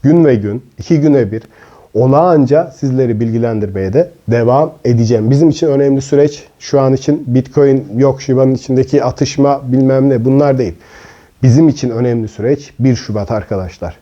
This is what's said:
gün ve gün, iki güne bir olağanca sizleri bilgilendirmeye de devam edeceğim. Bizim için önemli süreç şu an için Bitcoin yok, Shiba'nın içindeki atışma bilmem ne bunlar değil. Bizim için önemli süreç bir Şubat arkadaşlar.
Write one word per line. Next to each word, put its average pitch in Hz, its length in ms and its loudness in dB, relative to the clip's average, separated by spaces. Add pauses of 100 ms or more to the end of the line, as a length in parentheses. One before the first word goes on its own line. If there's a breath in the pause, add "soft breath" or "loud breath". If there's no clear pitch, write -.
gün 160 220 4
ve 131 100 4
gün, 104 280 -6 (160)
iki 151 220 0
güne 139 300 2
bir 110 100 -8 (520 soft breath)
olağanca 143 840 2
sizleri 127 420 -2
bilgilendirmeye 107 760 -4
de 170 160 0 (180)
devam 120 440 2 (140)
edeceğim. 117 460 2
Bizim 156 180 4
için 156 180 -2
önemli 139 340 0
süreç 143 420 0 (160)
şu 139 220 -2
an 135 120 2
için 147 340 -2
Bitcoin 135 580 0 (120)
yok, 135 240 0
Shiba'nın 131 340 0
içindeki 131 480 0
atışma 135 640 -2
bilmem 135 420 2
ne 120 160 0
bunlar 135 320 2
değil. 104 160 -4 (680 loud breath)
Bizim 143 260 4
için 127 200 -4
önemli 117 380 -2
süreç 139 520 -4
bir 123 160 2
Şubat 104 360 -8
arkadaşlar. 95 720 -8